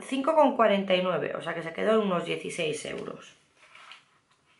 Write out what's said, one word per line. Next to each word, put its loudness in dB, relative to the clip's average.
cinco -2
con 6
cuarenta 4
y 4
nueve, -2
o -8
sea, -6
que -8
se -8
quedó 2
en 4
unos 0
dieciséis -4
euros. -10